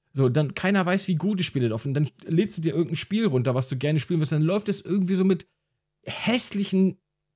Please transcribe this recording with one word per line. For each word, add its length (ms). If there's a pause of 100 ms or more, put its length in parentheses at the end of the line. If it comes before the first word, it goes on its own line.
(120)
So, 160
dann 260
keiner 300
weiß, 240
wie 60
gut 240
die 60
Spiele 240
laufen. 260
Dann 160 (160)
lädst 320
du 40
dir 120
irgendein 220
Spiel 300
runter, 280
was 160
du 60
gerne 240
spielen 200
willst, 120
dann 100
läuft 260
es 140
irgendwie 320
so 100
mit 220 (580)
hässlichen 920 (380)